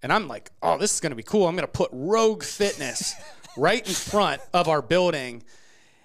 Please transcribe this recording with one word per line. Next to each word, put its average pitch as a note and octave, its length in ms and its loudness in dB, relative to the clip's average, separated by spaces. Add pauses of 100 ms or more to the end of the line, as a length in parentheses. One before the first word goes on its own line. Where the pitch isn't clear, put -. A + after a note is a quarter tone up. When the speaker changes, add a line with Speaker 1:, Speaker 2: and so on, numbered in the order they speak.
Speaker 1:
and B2 100 -2
I'm G3+ 140 0
like, A2 240 -14 (100)
"Oh, E3 160 2
this G#3 160 0
is - 60 -4
gonna D3+ 160 -4
be A2+ 80 -10
cool. G3+ 240 2
I'm E3 80 -4
gonna F3 120 -4
put - 240 -2
Rogue G#3+ 520 2
Fitness - 680 -4 (220)
Speaker 2:
<laughs> - 220 -20
Speaker 1:
right G3 300 2
in F#3+ 60 -2
front F3 480 0 (120)
of F3 160 4
our D3+ 120 2
building." C3+ 640 0 (600)